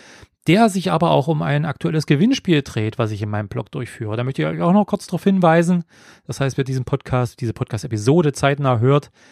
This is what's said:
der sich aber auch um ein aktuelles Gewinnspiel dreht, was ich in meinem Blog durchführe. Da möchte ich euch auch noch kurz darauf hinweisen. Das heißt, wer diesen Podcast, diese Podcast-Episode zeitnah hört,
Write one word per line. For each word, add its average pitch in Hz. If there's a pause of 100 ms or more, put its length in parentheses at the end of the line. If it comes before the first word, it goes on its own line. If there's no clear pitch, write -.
(460)
der 214
sich 180
aber 165
auch 143
um 156
ein 151
aktuelles 156
Gewinnspiel 175
dreht, 107
was 110
ich 104
in 104
meinem 104
Blog -
durchführe. 117
Da 120
möchte 135
ich 151
euch 165
auch 170
noch 208
kurz -
darauf -
hinweisen. 175 (420)
Das 131
heißt, 135
wer 135
diesen 131
Podcast, -
diese 113
Podcast-Episode 120
zeitnah 139
hört, 135 (220)